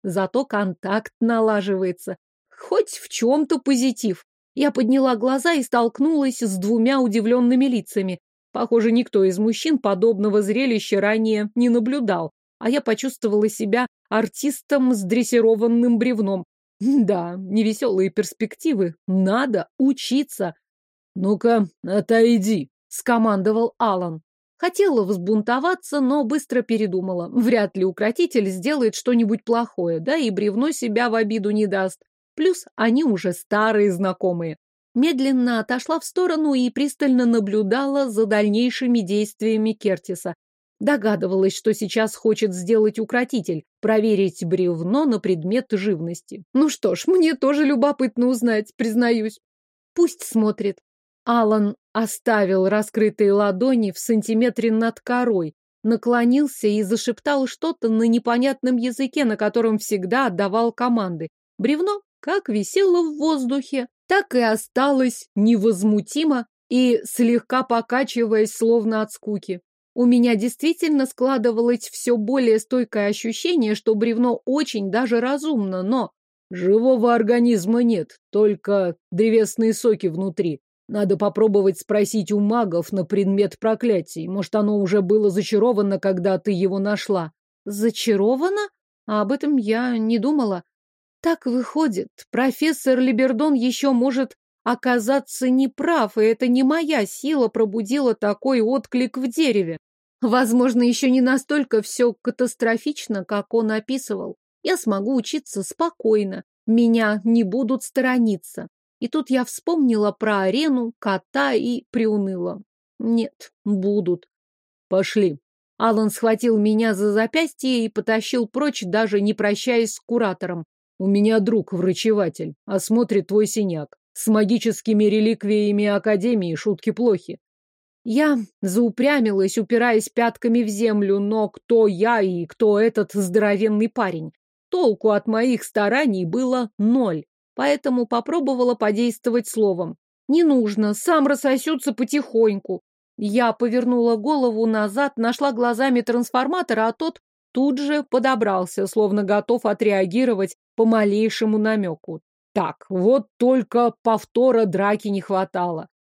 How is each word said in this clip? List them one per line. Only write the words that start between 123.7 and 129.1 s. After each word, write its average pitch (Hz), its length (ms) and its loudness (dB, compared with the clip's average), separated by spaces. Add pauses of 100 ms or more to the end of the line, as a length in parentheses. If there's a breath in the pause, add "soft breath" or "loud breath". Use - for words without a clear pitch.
С - 120 -10
магическими 214 800 2
реликвиями 208 800 2
Академии 202 720 0
шутки 208 340 -2
плохи. 220 480 -2 (640)
Я 277 360 2 (220)
заупрямилась, 214 960 0